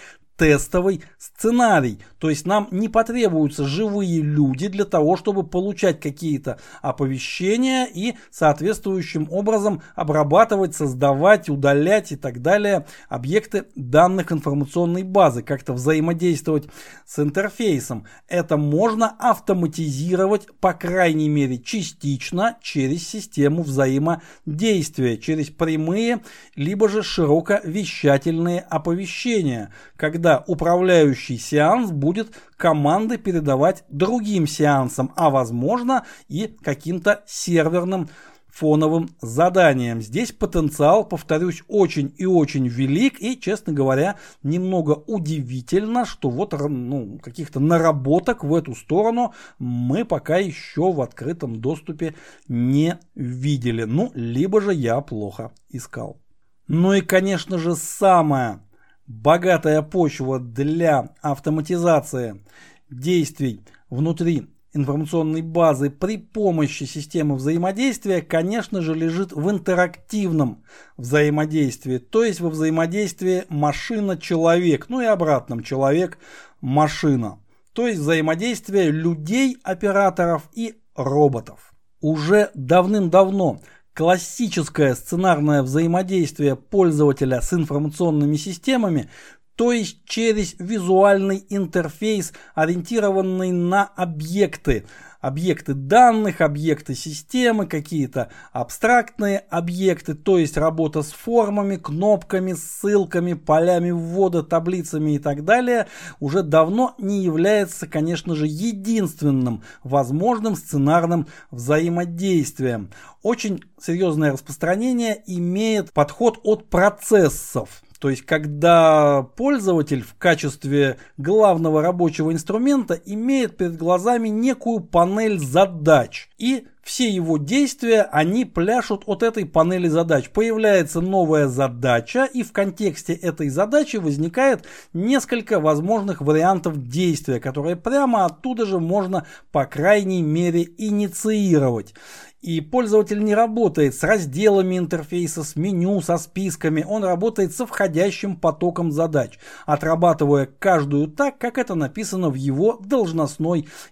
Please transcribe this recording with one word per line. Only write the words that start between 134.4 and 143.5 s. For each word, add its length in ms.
несколько 640
возможных 640
вариантов 680
действия, 520
которые 340
прямо 520
оттуда 380
же 140
можно, 480
по 140
крайней 580
мере, 460
инициировать. 1160
И 200
пользователь 640
не 100
работает 640